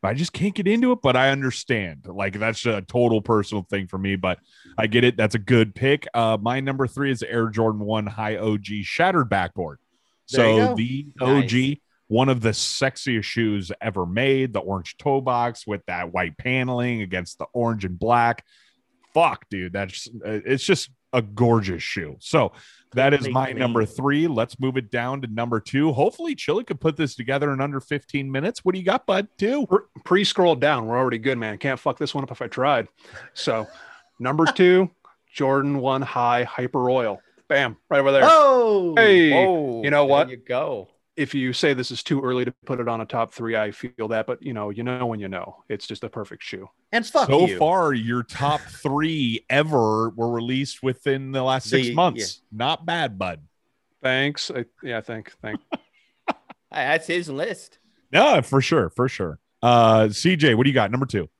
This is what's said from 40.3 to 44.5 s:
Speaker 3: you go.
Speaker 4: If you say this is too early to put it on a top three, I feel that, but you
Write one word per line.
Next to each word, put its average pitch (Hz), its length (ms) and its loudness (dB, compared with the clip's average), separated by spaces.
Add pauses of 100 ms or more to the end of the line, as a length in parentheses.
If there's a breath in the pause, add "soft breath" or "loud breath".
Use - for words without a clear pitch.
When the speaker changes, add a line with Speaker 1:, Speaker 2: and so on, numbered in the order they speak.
Speaker 3:
you 123 60 -20
go. 123 460 -6 (260)
Speaker 4:
If 143 180 -4
you 131 200 -2
say 147 200 2
this 127 180 -4
is 120 120 -10
too 135 180 -2
early 123 220 -2
to 123 80 -4 (140)
put 123 160 -6
it 117 80 -4
on 113 100 -4
a 110 60 -8
top 113 280 -4
three, 117 220 -6
I 107 160 -2
feel 113 380 -10
that, 110 180 -2
but 123 160 -8
you 143 80 -10